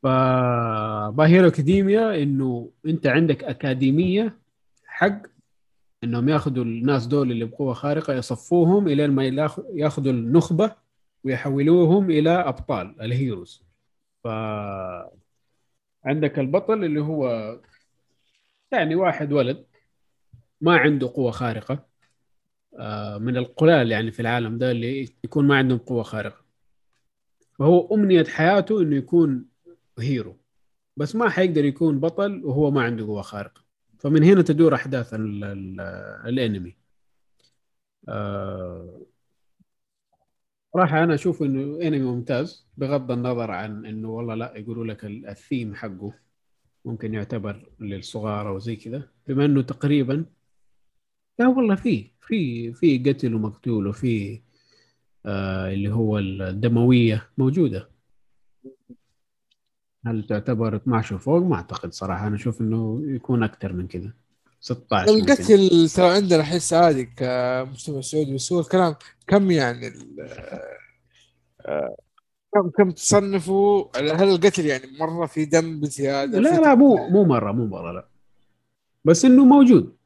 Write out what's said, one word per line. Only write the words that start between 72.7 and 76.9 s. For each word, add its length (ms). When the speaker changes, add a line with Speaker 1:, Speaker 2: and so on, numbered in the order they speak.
Speaker 2:
كم 200
تصنفوا؟ 920
هل 320
القتل 380
يعني 180
مرة 260
في 180
دم 360
بزيادة؟ 580
Speaker 1:
لا، 180
Speaker 2:
في 40
Speaker 1:
لا، 140
مو، 220